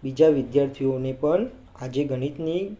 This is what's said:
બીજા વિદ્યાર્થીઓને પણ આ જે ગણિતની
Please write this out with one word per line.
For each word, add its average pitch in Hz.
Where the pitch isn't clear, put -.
બીજા 139
વિદ્યાર્થીઓને 131
પણ 170
આ 127
જે 131
ગણિતની 147